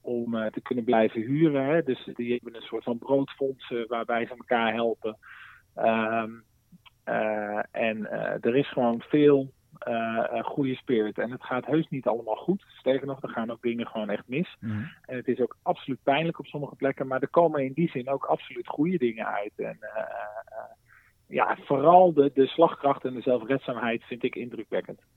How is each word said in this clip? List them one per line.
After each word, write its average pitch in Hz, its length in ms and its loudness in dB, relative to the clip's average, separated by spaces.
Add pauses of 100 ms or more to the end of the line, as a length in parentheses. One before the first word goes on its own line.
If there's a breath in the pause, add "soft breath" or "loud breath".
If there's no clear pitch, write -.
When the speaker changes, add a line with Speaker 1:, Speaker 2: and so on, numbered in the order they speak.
Speaker 1:
om, 120 360 -4
eh, 110 140 -2
te - 120 -8
kunnen 123 220 -4
blijven 113 360 4
huren, 139 440 2
hè. 160 180 2
Dus 131 320 -4
die 120 180 -2
hebben 117 280 -6
een - 60 -16
soort - 180 -8
van 120 140 -2
broodfonds, 139 720 -2
eh, 117 180 -4
waarbij 117 380 -2
ze 123 100 -12
elkaar 117 360 2
helpen. 113 440 -2 (580 loud breath)
Ehm, 113 560 0 (760)
eh, 107 540 -2 (120)
en, 110 400 -2
eh, - 340 -6
er 117 120 2
is 139 160 0
gewoon 120 280 0
veel, 143 520 4 (260)
eh, 113 520 -2
eh, 113 140 -4
goede 135 320 -2
spirit. 107 420 0
En - 120 -2
het 123 140 -12
gaat 127 220 -4
heus 156 220 0
niet 135 180 -4
allemaal 110 300 2
goed. - 320 -2
Sterker 135 380 0
nog, 135 160 -8
er - 60 -8
gaan 117 220 -4
ook 117 120 -10
dingen 117 240 -2
gewoon 107 240 -6
echt 104 180 -6
mis. 147 320 -4
Speaker 2:
Mhm. 107 220 -4 (220 loud breath)
Speaker 1:
En 127 120 -10
het 120 120 -6
is 123 120 0
ook 120 220 -2
absoluut 156 400 -4
pijnlijk 156 360 0
op 156 80 -10
sommige 147 300 -10
plekken, 139 300 -2
maar 131 160 -2
er 135 80 -2
komen 156 340 4
in 131 80 -4
die 165 180 0
zin 127 180 -6
ook 139 160 -2
absoluut - 440 -4
goede 175 300 0
dingen 113 280 -2
uit. 104 300 -6
En, 110 240 -6
eh, 107 200 -8
eh, 110 640 -10 (640 soft breath)
ja, 127 380 0
vooral 165 480 8
de, 143 220 6
de 135 120 6
slagkracht 143 580 2
en 127 100 -4
de 120 80 -8
zelfredzaamheid 117 840 -2
vind 123 200 -12
ik 127 100 -2
indrukwekkend. 107 680 -8 (160)